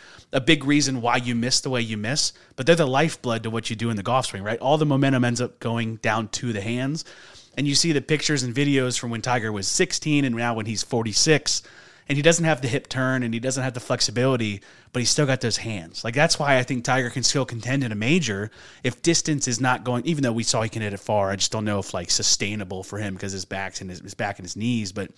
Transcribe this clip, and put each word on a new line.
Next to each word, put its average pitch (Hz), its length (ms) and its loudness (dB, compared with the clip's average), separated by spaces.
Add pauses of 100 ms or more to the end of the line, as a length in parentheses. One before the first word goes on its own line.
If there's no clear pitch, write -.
(340)
a 135 80 2
big 139 240 4
reason 135 360 2
why 120 140 4
you 120 200 0
miss 120 260 0
the 143 80 -6
way 127 120 0
you 110 140 -4
miss, 113 380 -2 (240)
but 131 80 -4
they're 165 100 8
the 160 100 4
lifeblood 127 580 0
to 113 60 -4
what 113 200 -4
you 117 80 -4
do 117 120 0
in 113 60 0
the 98 80 -4
golf 123 220 2
swing, 98 180 -8
right? 107 160 -4
All 143 180 4
the 156 80 2
momentum 135 380 4
ends 120 160 0
up - 220 -4
going 113 360 -2
down 110 320 0
to 120 220 -4
the 101 100 -2
hands. 127 440 -4 (520)
And 143 80 0
you 143 100 2
see 160 180 2
the 139 80 2
pictures 147 420 0
and 123 100 -4
videos 135 460 2
from 120 100 -6
when 117 120 -4
Tiger 117 300 0
was 98 160 -4
sixteen 151 560 0
and 120 120 0
now 120 180 0
when 110 120 -4
he's 107 180 -4
forty-six, 120 800 2 (440)
and 143 80 0
he 147 60 0
doesn't 165 240 4
have 156 160 2
the 131 80 -2
hip 135 180 -2
turn 131 360 0
and 113 100 -2
he 117 80 -4
doesn't 131 200 -2
have 127 120 -4
the - 80 -10
flexibility, 117 800 0 (320)
but 127 80 -2
he's 117 80 0
still 151 160 4
got 131 160 0
those 113 160 0
hands. 98 480 -8
Like, 117 100 -2
that's 156 240 4
why 139 200 4
I 123 40 0
think 123 220 -4
Tiger 127 240 2
can 123 140 -4
still 139 200 2
contend 123 400 -2
in 113 80 -2
a 107 40 -4
major 110 560 0 (340)
if - 160 -2
distance 156 480 0
is 113 100 -2
not 127 240 2
going, 123 220 -2
even 147 180 0
though 120 80 2
we 113 120 -2
saw 113 180 0
he 110 80 -2
can 110 120 -6
hit 104 120 -4
it 98 80 -8
far, 104 280 2
I 98 60 0
just - 160 -2
don't 110 140 -2
know 104 140 0
if, - 140 -8
like, 87 160 -6
sustainable 98 720 -2
for 101 160 -8
him 98 180 -6
'cause 98 160 -8
his 95 100 -8
back's 95 380 -8
in 95 80 -10
his, 87 100 -12
his 98 140 -16
back 101 260 -4
and 92 60 -12
his 85 100 -10
knees, 107 380 -2
but 98 240 -8